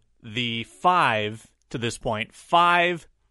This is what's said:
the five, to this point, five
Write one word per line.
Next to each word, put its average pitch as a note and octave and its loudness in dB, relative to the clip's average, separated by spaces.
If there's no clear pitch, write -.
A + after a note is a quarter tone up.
the A#2 -6
five, A#2 0
to - -10
this A2+ -6
point, A#2 -6
five F3 2